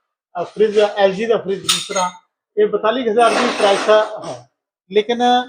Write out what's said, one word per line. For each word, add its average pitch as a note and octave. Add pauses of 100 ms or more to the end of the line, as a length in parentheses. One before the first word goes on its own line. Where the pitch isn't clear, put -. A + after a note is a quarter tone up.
(400)
ਅਹ, E3
ਫ੍ਰਿਜ, G#3
ਐਲ G3+
ਜੀ A3
ਦਾ A3+
ਫ੍ਰਿਜ F3+
ਜਿਸ -
ਤਰ੍ਹਾਂ F#3 (460)
ਇਹ G#3
ਬਤਾਲੀ A3
ਕੁ A3+
ਹਜ਼ਾਰ A3+
ਦੀ A#3+ (100)
ਪ੍ਰਾਈਸ G3+ (360)
ਹੈ, C3 (400)
ਲੇਕਿਨ G#3+ (260)